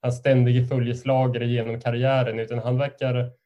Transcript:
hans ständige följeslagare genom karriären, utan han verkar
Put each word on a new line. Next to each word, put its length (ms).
hans 160
ständige 500
följeslagare 800
genom 340
karriären, 580
utan 200
han 180
verkar 540